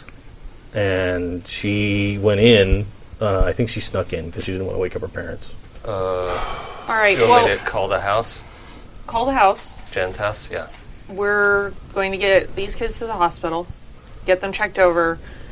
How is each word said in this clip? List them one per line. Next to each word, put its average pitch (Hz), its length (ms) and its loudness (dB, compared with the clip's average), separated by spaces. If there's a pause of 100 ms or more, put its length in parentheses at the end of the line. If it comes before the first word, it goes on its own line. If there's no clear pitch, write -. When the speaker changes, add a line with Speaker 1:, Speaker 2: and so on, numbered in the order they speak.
(760)
Speaker 1:
and 90 760 -2
she 101 680 -2
went 101 220 4
in. 101 460 6 (340)
Uh, 98 240 2
I 87 80 2
think 113 180 -2
she 110 100 -6
snuck - 320 -4
in 80 200 -6
'cause 92 120 -8
she 95 80 -6
didn't 92 140 -4
wanna 92 140 -4
wake 90 160 -2
up - 60 -6
her - 60 -8
parents. 82 380 -10 (400)
Speaker 2:
Uh, - 20 -8 (1000)
Speaker 3:
All 226 80 0
right, 208 200 4
Speaker 2:
you 226 120 6
want 240 180 8
me - 60 4
Speaker 3:
well, 98 60 -2
Speaker 2:
to - 60 -10
call 98 240 -2
the 95 120 2
house? 101 420 0 (640)
Speaker 3:
call 233 200 0
the 277 80 0
house. 208 380 2 (180)
Speaker 2:
Jen's 92 260 -2
house? 107 340 -4
Yeah. 82 160 -8 (420)
Speaker 3:
We're 202 640 2 (220)
going 196 180 0
to 196 60 -4
get 196 380 4
these 196 180 -4
kids 226 240 -4
to 233 80 -6
the 226 60 -4
hospital, 175 540 -2 (600)
get 185 140 4
them 196 120 -6
checked 208 260 -4
over, 170 400 4 (340)